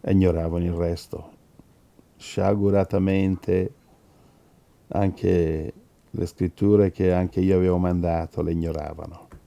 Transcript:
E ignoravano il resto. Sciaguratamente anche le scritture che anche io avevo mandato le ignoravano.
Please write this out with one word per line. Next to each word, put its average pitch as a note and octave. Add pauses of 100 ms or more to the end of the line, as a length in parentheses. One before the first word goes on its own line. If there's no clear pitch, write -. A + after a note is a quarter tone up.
E -
ignoravano F2
il F2
resto. E2+ (880)
Sciaguratamente F#2+ (1120)
anche E2+ (360)
le F2
scritture G2
che F#2
anche F2+
io F#2
avevo F2+
mandato F2
le E2
ignoravano. E2 (200)